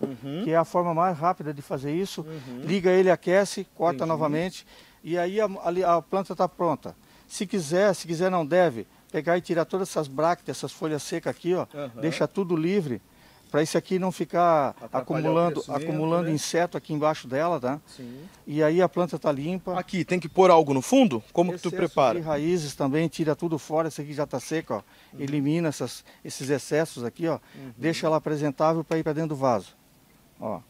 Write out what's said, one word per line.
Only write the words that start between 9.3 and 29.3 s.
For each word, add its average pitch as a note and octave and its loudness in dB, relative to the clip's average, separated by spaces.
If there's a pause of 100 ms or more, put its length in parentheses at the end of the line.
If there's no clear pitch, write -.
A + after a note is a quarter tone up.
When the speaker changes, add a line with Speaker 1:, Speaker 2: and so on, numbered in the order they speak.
Speaker 2:
e - -4
tirar E3 0
todas F#3 -4
essas D#3 -4
brácteas, D3+ -2
essas C#3 -8
folhas D#3 -4
secas D#3+ -6
aqui, F3 -2
ó, D#3+ -2 (100)
Speaker 1:
Aham. C#3+ -10 (120)
Speaker 2:
deixa D#3+ 0
tudo F3+ -2
livre, D#3+ 0 (520)
pra D3+ 4
esse D#3+ 0
aqui F3+ 0
não F#3 0
ficar E3 2
Speaker 1:
Atrapalhar A#2 -8
o C3 0
Speaker 2:
acumulando, D#3+ 2
Speaker 1:
crescimento, C#3+ -4
Speaker 2:
acumulando D#3+ 0
Speaker 1:
né? E3 -2
Speaker 2:
inseto E3 -2
aqui - -10
embaixo D3+ 0
dela, D3+ 0
tá? B2+ -4
Speaker 1:
Sim. B2+ -16 (220)
Speaker 2:
E D3+ 0
aí D#3+ 4
a F3 6
planta F3 -2
tá D#3+ 0
limpa. E3+ -4
Speaker 1:
Aqui, F3+ -4
tem F3+ 0
que E3 -6
pôr F#3 8
algo D#3+ 8
no C3+ 2
fundo? F#3+ 6 (100)
Como F3 2
que F3+ -8
tu F3+ -6
Speaker 2:
Excesso F3+ -4
Speaker 1:
prepara? E3 4
Speaker 2:
de E3 -4
raízes D#3 0
também, D3+ 2
tira D#3 0
tudo E3 -2
fora, D#3+ -2
esse D3+ -8
aqui D3 -10
já C#3+ -2
tá C3 -6
seco, D#3 -4
ó. - 0 (360)
Speaker 1:
Uhum. - -14
Speaker 2:
Elimina D3 0
essas, - -6 (220)
esses C3+ -10
excessos D3 -2
aqui, E3 -6
ó. D3 -2 (160)
Speaker 1:
Uhum. C3+ -16
Speaker 2:
Deixa D#3+ -4
ela D#3 4
apresentável D3+ 0
pra D#3+ -2
ir D#3+ -2
pra D#3+ -2
dentro D#3 -4
do D3+ -6